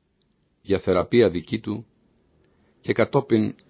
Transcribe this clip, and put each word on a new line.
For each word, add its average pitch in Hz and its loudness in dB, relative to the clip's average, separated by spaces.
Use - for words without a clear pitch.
για 98 -2
θεραπεία 98 2
δική 87 -6
Του 110 -10
και - -2
κατόπιν 113 0